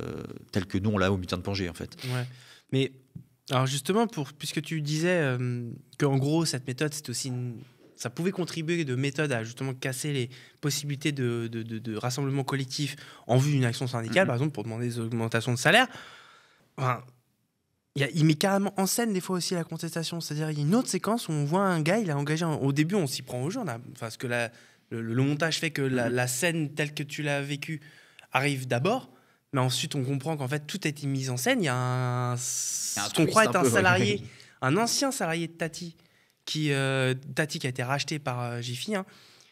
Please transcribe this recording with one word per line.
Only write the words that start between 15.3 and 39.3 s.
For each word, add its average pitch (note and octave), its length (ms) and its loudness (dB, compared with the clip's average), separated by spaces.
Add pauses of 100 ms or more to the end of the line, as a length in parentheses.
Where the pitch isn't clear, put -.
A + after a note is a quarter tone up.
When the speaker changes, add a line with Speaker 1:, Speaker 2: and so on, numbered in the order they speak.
Speaker 2:
de A#2+ 80 2
salaire. A3 280 6 (880)
Enfin, B2+ 260 0 (960)
il C#3 40 0
y - 40 4
a, B2 100 -4
il D3+ 100 6
met D#3+ 100 8
carrément G3 420 2
en F#3+ 100 2
scène A#3 240 0
des F#3 100 0
fois F#3 140 -2
aussi F3 180 -2
la E3+ 120 -2
contestation. E3 560 -6
C'est-à-dire, D#3 280 -4
il D3+ 80 -2
y D3 40 -2
a C#3+ 40 2
une E3 100 4
autre B3 120 2
séquence G3+ 400 0
où D#3+ 60 -2
on D3 100 2
voit F3+ 220 2
un F3 160 2
gars, F3 180 2
il G3+ 100 -2
a C#3+ 80 0
engagé D3+ 280 0
un, D#3+ 80 0
au C3+ 180 2
début, D#3 240 2
on F#3 120 4
s'y - 160 -6
prend B2 200 -4
au D3 60 -2
jeu. A#3 100 -4
On G#3+ 80 -4
a, A#2 100 -4 (140)
enfin, A#2+ 180 -8
ce - 80 -12
que - 100 -6
la, A#2+ 240 0 (380)
le, A#2 120 -4
le, A2+ 120 -4
le C3 100 4
montage D3 360 0
fait D#3+ 120 -2
que C#3+ 100 -4
la, B2+ 280 2
Speaker 1:
Mhm. B2 60 0
Speaker 2:
la B2 120 2
scène D#3+ 460 0
telle D3 200 -2
que D3+ 100 -6
tu C#3+ 200 -6
l'as C#3+ 180 0
vécue D3 400 -6 (500)
arrive C3 360 2
d'abord, D3 420 0 (420)
mais C3+ 80 2
ensuite B2+ 360 0
on C#3 80 0
comprend C#3 340 -2
qu'en C3+ 100 -2
fait D3 180 -2
tout F#3 180 -8
a E3 40 0
été C#3 200 -4
mis C3+ 220 -2
en B2 80 -2
scène. A#3+ 240 2
Il F3 40 2
y C#3 40 2
a B2 60 2
un, B2 600 0
Speaker 1:
Il - 640 -4
y - 20 0
a G2+ 60 0
un - 40 -2
Speaker 2:
ce - 40 -6
qu'on E3 100 4
Speaker 1:
twist - 60 4
Speaker 2:
croit A3 140 6
Speaker 1:
un - 20 8
Speaker 2:
être A#2+ 100 2
un - 60 4
Speaker 1:
peu, C3+ 60 6
ouais. A2+ 60 4
Speaker 2:
salarié, F#3+ 500 4 (380)
un C3 160 4
ancien A#3 340 2
salarié E3 360 -2
de E3 60 -14
Tati, E3+ 420 -6 (500)
qui, D3+ 260 0
euh, C3+ 420 4 (220)
Tati D3+ 240 0
qui - 80 -2
a - 20 0
été B2+ 140 -4
racheté C#3 360 -2
par, B2+ 220 -4
euh, A#2+ 200 -4
Jiffy, B2 340 -4
hein, F#3+ 100 -2 (460)